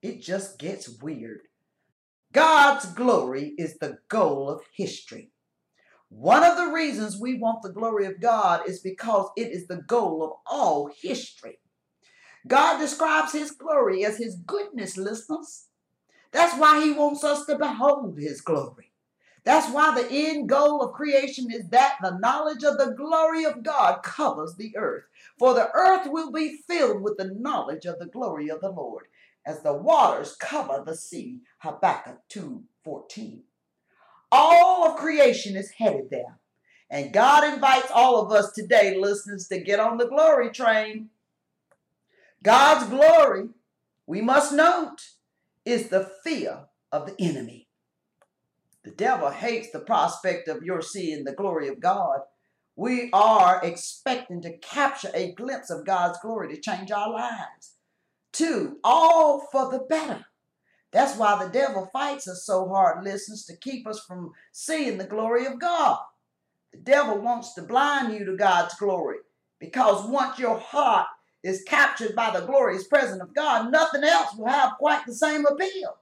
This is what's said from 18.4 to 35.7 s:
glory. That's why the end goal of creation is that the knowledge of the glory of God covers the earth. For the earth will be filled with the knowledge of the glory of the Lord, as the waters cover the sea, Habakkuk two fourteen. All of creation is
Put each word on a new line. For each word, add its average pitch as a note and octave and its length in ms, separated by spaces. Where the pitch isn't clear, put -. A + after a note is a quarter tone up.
glory. - 480
That's C4 260
why D4+ 240
the A#3+ 160
end D4 380
goal D4 320
of B3 140
creation C4+ 580
is A3 160
that C4+ 320
the F#3 180
knowledge C#4+ 460
of C#4+ 140
the A#3+ 180
glory D#4+ 480
of B3 180
God A#3+ 400
covers E3+ 540
the A3 180
earth. F#3+ 300
For B3+ 140
the A#3 220
earth F#4 360
will D#4 220
be D#4 340
filled A#3+ 360
with G#3 160
the F#3+ 80
knowledge F#3+ 580
of F3 140
the E3+ 80
glory E3+ 420
of D#3+ 140
the G3 80
Lord, D#3 360
as D#3+ 160
the C#3+ 140
waters B3+ 600
cover - 480
the D#3+ 140
sea, - 460
Habakkuk D#3 600
two D3+ 340
fourteen. - 600
All E4+ 540
of D#4+ 100
creation C#4 600
is G3 160